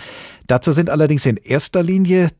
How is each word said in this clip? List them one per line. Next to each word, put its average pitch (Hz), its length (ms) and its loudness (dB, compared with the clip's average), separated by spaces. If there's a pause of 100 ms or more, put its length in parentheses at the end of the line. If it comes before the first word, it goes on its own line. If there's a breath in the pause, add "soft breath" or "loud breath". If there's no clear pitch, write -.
(480 loud breath)
Dazu 123 240 2
sind 165 180 0
allerdings 151 340 2
in 123 120 2
erster 147 460 -2
Linie 185 580 2